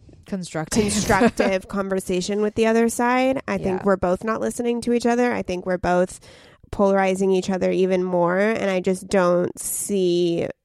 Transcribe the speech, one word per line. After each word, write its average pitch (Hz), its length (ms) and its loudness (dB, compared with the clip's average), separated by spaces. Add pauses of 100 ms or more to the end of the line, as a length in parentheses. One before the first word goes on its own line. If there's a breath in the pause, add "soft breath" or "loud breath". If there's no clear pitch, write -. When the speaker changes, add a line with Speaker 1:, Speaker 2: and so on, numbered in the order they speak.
(260)
Speaker 1:
Constructive. 180 580 -4
<laughs> 202 100 -2
Speaker 2:
constructive 208 720 2
conversation 196 760 -2
with 208 140 0
the 220 120 2
other 226 200 4
side. 254 600 0
I 202 100 -4
think 185 240 -4
Speaker 1:
Yeah. - 40 -14
Speaker 2:
we're 196 120 4
both 185 260 -2
not 220 160 -2
listening 233 420 -2
to 233 120 0
each 233 140 2
other. 240 260 2
I - 80 -4
think 180 240 -6
we're 180 120 -2
both 180 420 0 (500 loud breath)
polarizing 190 600 2
each 185 180 0
other 185 220 0
even 185 320 2
more. 180 360 2
And 208 300 0
I 185 100 0
just 185 300 -2
don't 180 500 2
see, 175 880 0 (180)